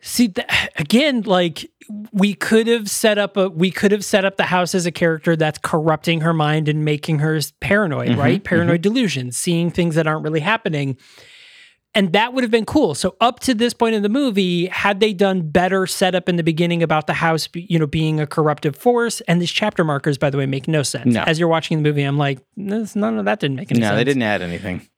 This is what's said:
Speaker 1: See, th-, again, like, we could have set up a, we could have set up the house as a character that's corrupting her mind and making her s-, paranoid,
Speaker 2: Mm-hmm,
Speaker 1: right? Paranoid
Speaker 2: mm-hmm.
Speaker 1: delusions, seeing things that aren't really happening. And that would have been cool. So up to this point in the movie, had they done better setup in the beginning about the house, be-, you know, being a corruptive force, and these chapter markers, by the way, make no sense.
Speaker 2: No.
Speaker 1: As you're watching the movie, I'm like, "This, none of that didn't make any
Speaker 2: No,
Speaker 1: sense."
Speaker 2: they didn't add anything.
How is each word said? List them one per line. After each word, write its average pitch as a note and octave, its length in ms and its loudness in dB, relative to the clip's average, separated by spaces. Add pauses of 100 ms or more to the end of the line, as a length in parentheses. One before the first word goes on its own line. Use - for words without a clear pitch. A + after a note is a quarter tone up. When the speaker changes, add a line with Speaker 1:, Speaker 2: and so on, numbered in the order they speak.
Speaker 1:
See, - 260 0
th-, G3 200 -6 (300)
again, A#3+ 460 2
like, F3+ 480 0 (420)
we G3+ 220 2
could A3 320 2
have A#3 240 0
set G#3+ 260 2
up G3+ 200 -2
a, F#3+ 120 2
we F3+ 220 0
could G3 220 2
have G#3 120 -2
set F#3+ 200 2
up G3 140 -2
the F#3 60 2
house F3+ 300 0
as F3+ 120 0
a F3 60 -2
character E3 440 0
that's D#3 220 0
corrupting D#3+ 640 0
her E3 120 2
mind D3+ 340 2
and D3+ 160 0
making D3+ 360 0
her D#3 160 0
s-, D3 240 -6
paranoid, D3 500 0
Speaker 2:
Mm-hmm, A#2+ 100 0
Speaker 1:
right? D3+ 220 2
Paranoid E3+ 400 0
Speaker 2:
mm-hmm. G3+ 100 2
Speaker 1:
delusions, C3+ 440 -2
seeing E3+ 340 0
things E3+ 240 0
that D#3+ 140 2
aren't D#3 160 -2
really D#3 160 -2
happening. D3+ 560 -2 (960)
And G3 200 2
that A3 200 2
would B3+ 120 0
have A3 80 -2
been A3+ 140 2
cool. A3 280 2
So - 260 -4
up B3 200 2
to C4 120 0
this A#3 220 0
point A3+ 220 0
in G3+ 80 0
the G#3 40 0
movie, G3 580 0
had G3+ 340 0
they A3 120 2
done F#3+ 380 0
better F#3 380 2
setup F#3 400 0
in F3 80 0
the E3+ 80 -2
beginning E3+ 400 0
about D#3 240 0
the E3+ 60 0
house, D#3+ 340 0
be-, F3 200 -12
you E3 120 2
know, D3+ 80 0
being D#3 320 0
a D3+ 80 -4
corruptive D3+ 480 -2
force, A#3 460 0
and F3 200 2
these E3+ 80 -4
chapter - 320 -2
markers, D3 340 0
by D3 140 0
the C3+ 80 -2
way, C#3 80 -2
make C3+ 220 -4
no D#3 160 0
sense. B2 280 0
Speaker 2:
No. G#2 120 2
Speaker 1:
As D#3+ 160 0
you're E3+ 80 2
watching D#3+ 300 0
the D3+ 40 0
movie, D3 220 2
I'm C#3 120 -2
like, C#3 220 0 (180)
"This, G3+ 380 -6
none A3 240 -2
of G#3 60 -4
that G#3 160 -2
didn't C#3 160 -2
make F#3+ 160 -6
any A#2+ 80 4
Speaker 2:
No, A2 80 2
Speaker 1:
sense." G#2 80 2
Speaker 2:
they A#2 80 2
didn't C3+ 180 0
add G#2 180 0
anything. F2+ 460 -6 (120)